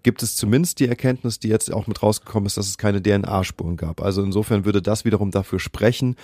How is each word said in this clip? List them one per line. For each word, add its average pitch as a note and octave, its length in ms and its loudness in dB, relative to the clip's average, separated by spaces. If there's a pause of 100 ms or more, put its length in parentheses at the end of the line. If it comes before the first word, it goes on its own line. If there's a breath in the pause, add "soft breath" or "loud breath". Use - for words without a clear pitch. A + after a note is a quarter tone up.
gibt - 220 0
es - 120 -4
zumindest B2+ 440 2
die C3 80 2
Erkenntnis, B2 500 -2
die A2 120 -4
jetzt A2 220 0
auch G2+ 140 -4
mit G#2+ 160 -6
rausgekommen G#2+ 460 0
ist, - 100 -4
dass G2+ 100 -2
es - 120 -8
keine G2+ 220 2
D-N-A-Spuren F#2 760 0
gab. E2 240 -6
Also G2 220 0
insofern G2+ 420 0
würde G2+ 160 2
das G#2+ 240 0
wiederum G2+ 240 2
dafür F#2+ 300 -2
sprechen, B2 640 0